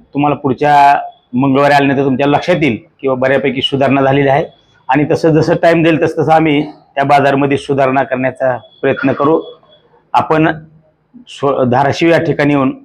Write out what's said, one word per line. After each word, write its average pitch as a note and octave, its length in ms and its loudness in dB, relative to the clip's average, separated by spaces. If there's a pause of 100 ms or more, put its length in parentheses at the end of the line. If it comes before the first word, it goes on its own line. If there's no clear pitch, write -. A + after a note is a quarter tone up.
(140)
तुम्हाला D3 220 0
पुढच्या C#3+ 640 2 (320)
मंगळवारी C#3 420 2
आल्यानंतर C#3 300 0
तुमच्या C#3 220 -2
लक्षात C#3+ 360 0
येईल A#2+ 160 0 (220)
किंवा C3 160 -2
बऱ्यापैकी C3 460 -2
सुधारणा C3+ 400 0
झालेली C#3 260 2
आहे C#3+ 160 0 (440)
आणि C#3+ 220 0
तसं D#3+ 200 0
जसं D#3+ 320 2
टाइम E3+ 200 2
देईल D#3+ 200 0
तसं D#3+ 200 -2
तसं D3 100 0
आम्ही D#3 300 2 (320)
त्या C#3 100 -2
बाजारमध्ये C#3 520 2
सुधारणा C3+ 460 -2
करण्याचा B2+ 560 -4 (240)
प्रयत्न C3+ 300 -2
करू. D3+ 280 0 (720)
आपण D#3 360 0 (800)
स्व-, C3+ 360 -2
धाराशिव C3+ 460 0
या D#3+ 120 2
ठिकाणी D3 320 0
येऊन C#3 300 -2